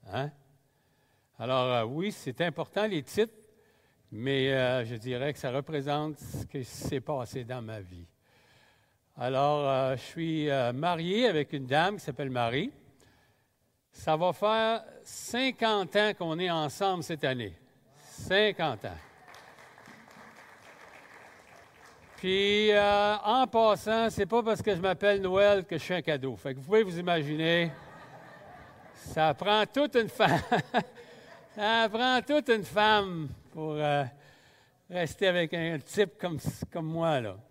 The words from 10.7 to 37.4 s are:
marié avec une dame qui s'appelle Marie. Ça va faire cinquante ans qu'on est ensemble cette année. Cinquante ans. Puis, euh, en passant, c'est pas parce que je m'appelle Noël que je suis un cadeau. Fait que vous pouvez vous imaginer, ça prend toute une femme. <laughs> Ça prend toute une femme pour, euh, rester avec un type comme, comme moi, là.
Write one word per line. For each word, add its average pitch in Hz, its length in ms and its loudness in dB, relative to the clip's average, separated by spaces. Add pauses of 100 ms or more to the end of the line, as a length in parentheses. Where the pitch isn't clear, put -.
marié 175 560 0
avec 151 240 0
une 135 140 -6
dame 170 320 2
qui - 60 -16
s'appelle 139 260 -6
Marie. 127 420 -2 (1200)
Ça - 240 0
va 175 160 2
faire 220 500 0 (220)
cinquante 226 920 -2
ans 208 240 4
qu'on 165 220 -4
est 185 100 0
ensemble 170 540 0
cette 156 180 -6
année. 120 340 -2 (440)
Cinquante 180 840 -2
ans. 90 140 -10 (3250)
Puis, 202 560 2
euh, 202 460 4
en 247 280 2
passant, 226 640 2
c'est 202 160 -2
pas 226 160 2
parce 214 200 0
que 208 120 0
je 170 60 -4
m'appelle 196 420 2
Noël 196 420 4
que 165 140 -6
je - 40 -6
suis 180 120 -4
un 170 80 -2
cadeau. 135 340 -2
Fait 135 180 -8
que 127 40 -14
vous 135 80 -16
pouvez 214 160 6
vous 180 160 -2
imaginer, 165 720 2 (1200)
ça 156 400 0
prend 208 320 2
toute 285 300 0
une 226 120 2
femme. - 320 4 (100)
<laughs> - 1040 -4
Ça 226 360 2
prend 247 300 2
toute 294 260 0
une 220 160 4
femme 196 640 2 (240)
pour, 156 200 -6
euh, 147 320 2 (840)
rester 180 380 -2
avec 175 260 2
un 165 280 -2
type - 360 -2
comme, 170 220 -4 (340)
comme 165 140 -6
moi, 160 340 0
là. 101 160 -8 (140)